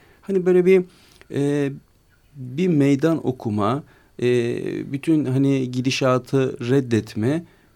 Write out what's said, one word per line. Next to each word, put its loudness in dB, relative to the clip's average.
Hani -2
böyle 4
bir, 4
e, -2
bir -4
meydan 2
okuma, -2
e, -2
bütün 0
hani 0
gidişatı 0
reddetme, 0